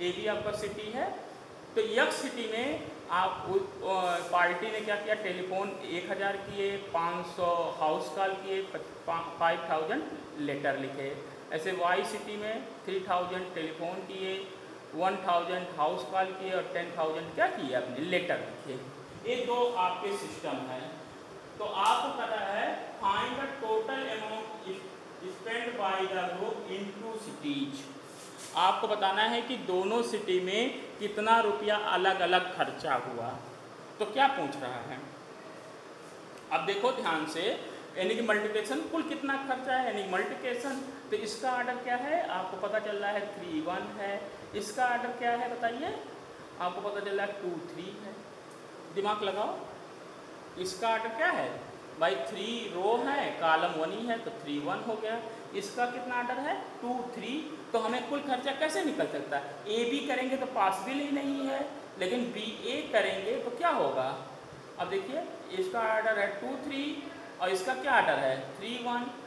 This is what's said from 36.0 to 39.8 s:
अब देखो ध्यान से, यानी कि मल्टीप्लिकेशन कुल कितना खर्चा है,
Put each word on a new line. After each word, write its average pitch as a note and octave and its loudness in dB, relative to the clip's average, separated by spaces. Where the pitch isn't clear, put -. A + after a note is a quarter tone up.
अब E3 2
देखो G3+ 4
ध्यान D#3+ 2
से, E3 -2
यानी G#3+ 4
कि A#3 2
मल्टीप्लिकेशन G#3+ 2
कुल D#4+ 0
कितना C#4 0
खर्चा B3+ 2
है, A#3+ 2